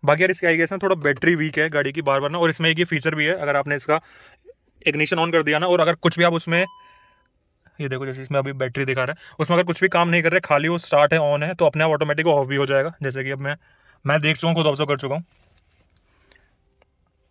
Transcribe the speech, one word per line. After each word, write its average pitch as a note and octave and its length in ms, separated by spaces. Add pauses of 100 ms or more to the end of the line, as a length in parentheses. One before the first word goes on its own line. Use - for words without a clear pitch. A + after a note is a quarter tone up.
बाकी D3+ 180
यार F#3 100
इसकी F3+ 160
आई E3 100
गेस E3 140
ना G3 100
थोड़ा F#3+ 140
बैटरी D3 400
वीक D#3 220
है D#3 120
गाड़ी C#3+ 220
की, D3+ 100
बार C#3 180
बार C#3+ 100
ना, E3 80
और E3+ 120
इसमें E3 200
एक D#3+ 100
ये F3 60
फीचर D#3 300
भी D3+ 100
है, D#3+ 80
अगर C#3+ 220
आपने C#3+ 200
इसका D3+ 240 (880)
इग्निशन D3+ 300
on E3+ 140
कर E3 120
दिया D3+ 160
ना, F3 80
और F3 140
अगर E3 140
कुछ E3 220
भी F3 60
आप E3+ 100
उसमें, E3 260 (1200)
ये C#3+ 100
देखो C3 160
जैसे C3+ 160
इसमें C3+ 180
अभी C3+ 140
बैटरी C3+ 320
दिखा B2+ 180
रहा C3 100
है, - 260
उसमें E3+ 180
अगर F3+ 80
कुछ E3+ 160
भी F#3+ 60
काम F3 220
नहीं E3+ 140
कर D#3+ 80
रहे, F3+ 80
खाली D3+ 280
वो E3+ 100
स्टार्ट D3 360
है, E3 60
on D3 240
है, F3 100
तो E3+ 120
अपने D3+ 180
आप D#3+ 80
ऑटोमेटिक D3 360
ऑफ C#3+ 200
भी C#3 80
हो C#3 100
जाएगा, C#3 280 (100)
जैसे C3+ 200
कि C3+ 80
अब C3+ 80
मैं, C#3 160 (500)
मैं C#3+ 160
देख D#3 160
चुका E3+ 100
हूँ, E3+ 80
खुद D#3+ 120
ऑब्जर्व D3 200
कर C#3+ 100
चुका C3+ 180
हूँ। E3+ 80 (2000)